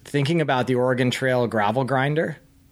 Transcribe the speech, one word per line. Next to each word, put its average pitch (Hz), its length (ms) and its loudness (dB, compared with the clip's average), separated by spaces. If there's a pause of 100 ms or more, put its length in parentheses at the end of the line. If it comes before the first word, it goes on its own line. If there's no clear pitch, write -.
thinking 147 380 0
about 131 260 0
the 127 80 0
Oregon 127 340 2
Trail 127 380 0
Gravel 110 380 0
Grinder, 143 520 -2 (340)